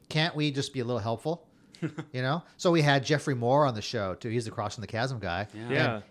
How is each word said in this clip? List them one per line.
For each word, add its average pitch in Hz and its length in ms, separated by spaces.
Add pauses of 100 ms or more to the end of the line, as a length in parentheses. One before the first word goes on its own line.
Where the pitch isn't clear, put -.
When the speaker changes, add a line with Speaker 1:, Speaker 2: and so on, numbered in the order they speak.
Speaker 1:
can't 156 260
we 151 160
just 135 220
be 135 80
a 117 40
little 120 160
helpful? 113 460 (340)
Speaker 2:
<laughs> 160 80 (240)
Speaker 1:
You 127 100
know? 147 200 (140)
So 180 140
we 170 100
had 139 240
Jeffrey 143 300
Moore 127 320
on 123 80
the 104 80
show, 98 320
too. 117 140
He's 113 160
the 107 80
Crossing 104 300
the 98 40
Chasm 123 320
guy. 95 340
Speaker 2:
Yeah. 107 100
Speaker 1:
And 120 100
Speaker 3:
Yeah. 135 280 (100)